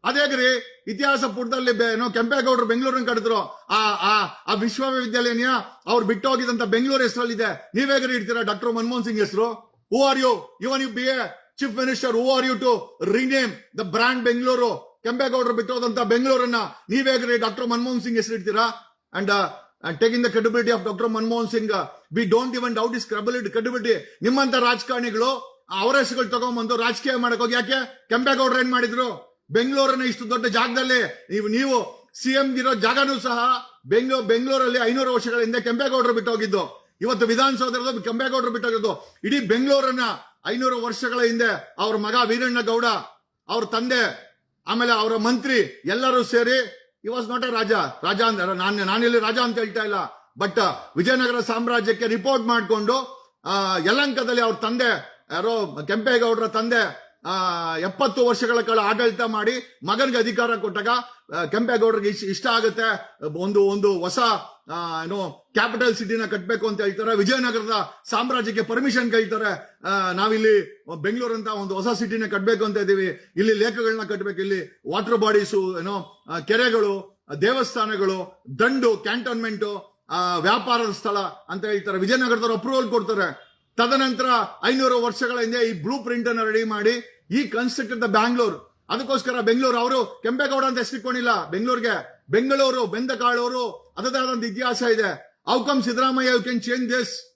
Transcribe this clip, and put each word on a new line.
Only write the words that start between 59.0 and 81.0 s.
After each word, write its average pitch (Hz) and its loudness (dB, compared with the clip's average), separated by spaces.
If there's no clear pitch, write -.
ಮಾಡಿ 226 -2
ಮಗನಿಗೆ 240 0
ಅಧಿಕಾರ 233 0
ಕೊಟ್ಟಾಗ, 202 -4
ಆ, 170 -2
ಕೆಂಪೇಗೌಡರಿಗೆ 220 2
ಇಷ್-, 208 -6
ಇಷ್ಟ 196 -4
ಆಗುತ್ತೆ, 226 0
ಒಂದು, 190 2
ಒಂದು 196 2
ಹೊಸ, 180 -2
ಆ, 170 -6
ಏನು 180 -8
ಕ್ಯಾಪಿಟಲ್ 226 2
ಸಿಟಿನ 220 -2
ಕಟ್ಬೇಕು 208 -2
ಅಂತ 208 -2
ಹೇಳ್ತಾರೆ. 214 0
ವಿಜಯನಗರದ 220 0
ಸಾಮ್ರಾಜ್ಯಕ್ಕೆ 226 0
ಪರ್ಮಿಷನ್ 240 0
ಕೇಳ್ತಾರೆ, 214 -2
ಆ, 190 0
ನಾವಿಲ್ಲಿ 214 2
ಬೆಂಗಳೂರು 226 -2
ಅಂತ 220 -6
ಒಂದು 196 -4
ಹೊಸ 233 0
ಸಿಟಿನ 220 -2
ಕಟ್ಬೇಕು 202 0
ಅಂತ 208 -2
ಇದೀವಿ, 190 0
ಇಲ್ಲಿ 214 4
ಲೇಖಗಳನ್ನ 220 0
ಕಟ್ಬೇಕು, 196 -6
ಇಲ್ಲಿ 196 -4
ವಾಟರ್ 214 0
ಬಾಡೀಸು, 196 2
ಏನೋ, 190 -8
ಆ, 170 -4
ಕೆರೆಗಳು, 208 0
ಆ, 147 -8
ದೇವಸ್ಥಾನಗಳು, 202 -2
ದಂಡು, 240 2
ಕ್ಯಾಂಟೋನ್ಮೆಂಟ್, 214 -6
ಆ, 175 0
ವ್ಯಾಪಾರದ 220 2
ಸ್ಥಳ 202 -4